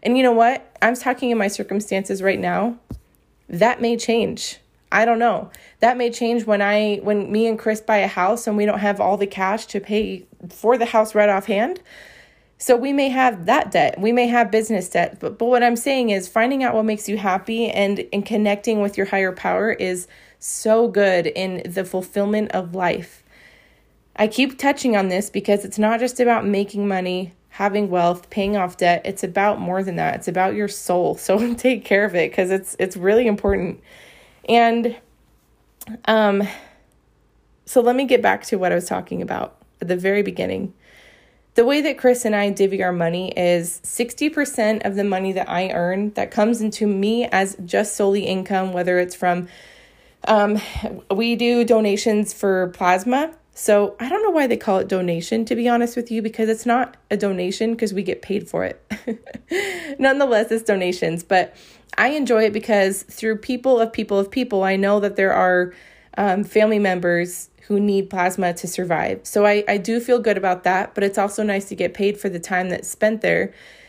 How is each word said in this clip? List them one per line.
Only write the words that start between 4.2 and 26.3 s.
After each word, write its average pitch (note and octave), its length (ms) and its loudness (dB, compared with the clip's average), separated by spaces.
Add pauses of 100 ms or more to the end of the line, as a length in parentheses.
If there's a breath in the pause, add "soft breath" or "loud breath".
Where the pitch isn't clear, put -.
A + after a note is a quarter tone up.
I G#3+ 140 4
don't A#3 120 4
know. A3+ 320 0 (300 loud breath)
That B3 160 4
may A#3+ 140 0
change A#3 340 -2
when G#3 160 2
I, G#3 360 0
when G3+ 360 -2
me A3 140 2
and A3 120 -2
Chris A3 220 -2
buy A3 180 2
a G3 80 2
house G3 400 -2
and G#3+ 80 -2
we G#3 120 2
don't G#3 140 0
have G3+ 200 0
all G3 160 2
the G3+ 100 -2
cash G3 400 -4
to G3+ 140 -8
pay G3 460 -4 (240)
for A#3+ 260 2
the A#3 80 0
house G#3+ 300 2
right G#3 160 4
offhand. G#3+ 500 -2 (800 loud breath)
So B3 180 4
we C4+ 160 0
may C#4 160 2
have B3 380 0
that A#3+ 240 2
debt. D#3 280 2
We G#3+ 140 2
may A#3+ 140 4
have A#3 240 2
business A3 400 0
debt. - 300 -2
But, - 180 -6
but A#3 80 -2
what B3 160 4
I'm A#3+ 140 4
saying B3+ 340 0
is F#3+ 180 -2
finding B3+ 340 0
out B3 120 0
what A3 100 2
makes G#3+ 240 -2
you G3+ 80 -2
happy G#3 540 -2
and, G3 420 0
and G3 140 -4
connecting G#3 560 0
with G3+ 160 -2
your G3 80 0
higher F#3+ 260 0
power F#3 400 0
is F3+ 340 -4 (320 loud breath)
so A3+ 480 2
good F#3 420 2
in F#3 360 -6
the F3+ 220 -6
fulfillment G3+ 640 -2
of F3 240 -4
life. F3+ 500 -4 (960 soft breath)
I G#3+ 80 4
keep C4 320 0
touching C#4 380 2
on F#3+ 120 2
this F#3 220 -2
because G3+ 340 0
it's G3 140 -10
not A3 220 2
just B3 180 -2
about A#3 260 2